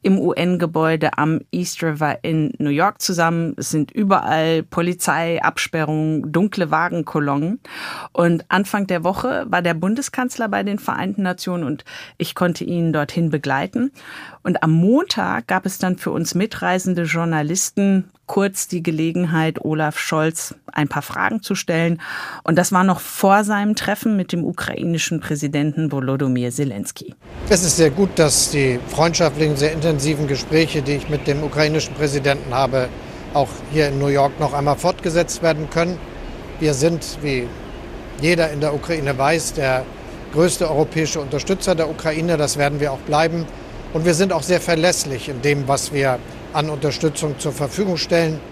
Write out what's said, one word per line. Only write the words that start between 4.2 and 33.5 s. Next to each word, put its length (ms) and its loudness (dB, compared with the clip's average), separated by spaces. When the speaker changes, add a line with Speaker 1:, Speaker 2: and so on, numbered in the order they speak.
Speaker 1:
Polizei, 800 -2
Absperrungen, 880 -2
dunkle 400 0
Wagenkolonnen. 880 -2
Und 380 2
Anfang 380 0
der 160 -2
Woche 460 -2
war 120 2
der 120 2
Bundeskanzler 760 -2
bei 160 0
den 160 -2
Vereinten 420 -4
Nationen 420 -2
und 220 -6
ich 160 -4
konnte 300 0
ihn 280 0
dorthin 380 0
begleiten. 600 0
Und 220 0
am 80 4
Montag 760 4
gab 180 0
es 120 -4
dann 200 0
für 140 -4
uns 220 -2
mitreisende 680 0
Journalisten 1080 0
kurz 420 0
die 160 -4
Gelegenheit, 840 0
Olaf 320 0
Scholz 560 -2
ein 160 0
paar 140 -4
Fragen 400 -2
zu 140 -4
stellen. 440 0
Und 140 4
das 140 2
war 120 6
noch 160 4
vor 440 4
seinem 320 0
Treffen 400 0
mit 160 0
dem 140 0
ukrainischen 720 -2
Präsidenten 720 0
Volodymyr 600 0
Zelensky. 640 -4
Speaker 2:
Es 160 4
ist 120 2
sehr 120 8
gut, 280 2
dass 340 4
die 280 2
freundschaftlichen, 680 2
sehr 160 2
intensiven 540 0
Gespräche, 560 2
die 80 -2
ich 180 -2
mit 160 -2
dem 160 0
ukrainischen 540 0
Präsidenten 580 0
habe, 340 2
auch 160 2